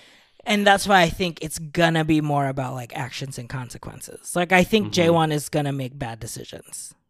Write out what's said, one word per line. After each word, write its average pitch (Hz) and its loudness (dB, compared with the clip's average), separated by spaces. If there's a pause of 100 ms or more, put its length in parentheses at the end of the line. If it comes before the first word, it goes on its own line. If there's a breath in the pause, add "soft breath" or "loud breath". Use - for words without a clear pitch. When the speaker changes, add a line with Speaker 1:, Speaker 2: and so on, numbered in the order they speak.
(440 loud breath)
Speaker 1:
And 208 0
that's 196 4
why 190 8
I 165 4
think 170 -4
it's 156 -8
gonna 165 2
be 156 4
more 143 0
about, 131 -6
like, 123 -10
actions 135 -8
and 120 -12
consequences. - -12
Like, 175 0
I 180 8
think 214 2
Speaker 2:
Mm-hmm. 202 -8
Speaker 1:
J 170 4
one 160 4
is 147 -2
gonna 143 0
make 135 -8
bad 113 -10
decisions - -14 (160)